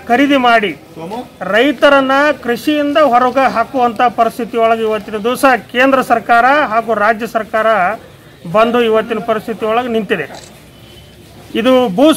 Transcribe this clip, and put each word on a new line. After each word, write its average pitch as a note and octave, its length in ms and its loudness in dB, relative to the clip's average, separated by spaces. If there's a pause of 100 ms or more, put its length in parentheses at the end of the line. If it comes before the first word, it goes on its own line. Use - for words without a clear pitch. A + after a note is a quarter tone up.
ಖರೀದಿ C#4 360 2
ಮಾಡಿ A3+ 240 2 (840)
ರೈತರನ್ನ C4+ 580 2 (320)
ಕೃಷಿಯಿಂದ C#4+ 560 -2 (120)
ಹೊರಗೆ B3+ 340 2 (100)
ಹಾಕುವಂತ A#3+ 460 -2 (180)
ಪರಿಸ್ಥಿತಿ A3+ 360 -4 (100)
ಒಳಗೆ A3+ 220 0
ಇವತ್ತಿನ G#3+ 380 -6
ದಿವಸ B3 180 -2 (300)
ಕೇಂದ್ರ C4 260 2 (120)
ಸರ್ಕಾರ A#3 340 2 (260)
ಹಾಗೂ A3+ 220 -2 (100)
ರಾಜ್ಯ A3 240 0
ಸರ್ಕಾರ A3 400 -4 (880)
ಬಂದು A#3 340 2
ಇವತ್ತಿನ A3 420 -2
ಪರಿಸ್ಥಿತಿ G#3+ 400 -6
ಒಳಗೆ A#3+ 240 -2
ನಿಂತಿದೆ. F#3 320 -4 (1300)
ಇದು B3+ 120 2 (240)
ಭೂ C#4 200 4